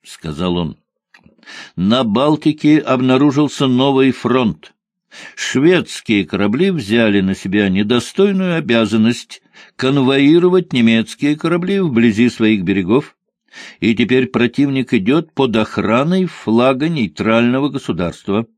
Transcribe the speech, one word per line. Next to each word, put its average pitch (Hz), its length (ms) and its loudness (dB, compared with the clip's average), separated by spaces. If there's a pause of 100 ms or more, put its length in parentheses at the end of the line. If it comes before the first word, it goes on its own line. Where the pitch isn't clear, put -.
сказал 87 540 -6
он, — 82 180 -6 (1000)
"на 113 280 0
Балтике 151 760 0
обнаружился 131 880 2
новый 131 460 2
фронт. 117 600 -2 (600)
Шведские 139 880 0
корабли 110 460 0
взяли 110 500 0
на 95 140 0
себя 101 340 -2
недостойную 170 880 0
обязанность 117 880 0 (320)
конвоировать 143 1000 2
немецкие 113 600 0
корабли 175 460 -2
вблизи 117 480 2
своих 107 340 0
берегов, 95 540 -2 (640)
и 107 160 0
теперь 120 320 0
противник 131 680 -2
идёт 127 400 -2
под 127 220 0
охраной 123 680 -2
флага 127 640 0
нейтрального 120 840 0
государства". 98 760 -4 (120)